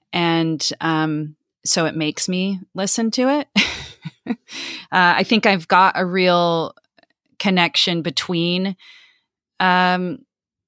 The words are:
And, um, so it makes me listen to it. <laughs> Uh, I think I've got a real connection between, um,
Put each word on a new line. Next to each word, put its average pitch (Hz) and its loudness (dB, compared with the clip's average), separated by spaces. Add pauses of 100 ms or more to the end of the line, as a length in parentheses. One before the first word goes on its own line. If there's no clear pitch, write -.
(120)
And, 165 0 (120)
um, 156 -2 (260)
so - 0
it 151 -2
makes 151 -4
me 185 -2 (140)
listen 208 -2
to 254 0 (120)
it. - -10
<laughs> - 0 (1300)
Uh, 175 4
I 185 2
think 220 2
I've 196 2
got 185 6
a 185 0
real 175 2 (640)
connection 175 2
between, 180 -2 (840)
um, 180 0 (440)